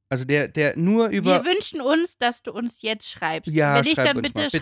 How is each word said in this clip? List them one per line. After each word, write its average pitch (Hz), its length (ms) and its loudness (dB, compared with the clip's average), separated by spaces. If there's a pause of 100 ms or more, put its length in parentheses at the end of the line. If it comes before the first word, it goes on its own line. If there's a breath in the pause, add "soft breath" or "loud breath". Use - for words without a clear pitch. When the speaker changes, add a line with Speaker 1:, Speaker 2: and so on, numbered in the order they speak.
Speaker 1:
Also 127 160 -2
der, 143 220 0
der 147 300 0
nur 214 300 2
über 277 360 2
Speaker 2:
Wir 330 80 0
wünschen 370 300 -4
uns, 320 380 0
dass 240 240 -2
du - 80 -10
uns 233 320 -8
jetzt 220 260 -6
schreibst. 160 440 -6
Speaker 1:
Ja, 147 220 4
Speaker 2:
Wenn 139 80 6
nicht, - 120 2
Speaker 1:
schreib 131 120 2
Speaker 2:
dann 285 100 0
Speaker 1:
uns 285 100 -2
Speaker 2:
bitte 285 140 -6
Speaker 1:
mal. 294 40 0
Bitte, 277 160 -2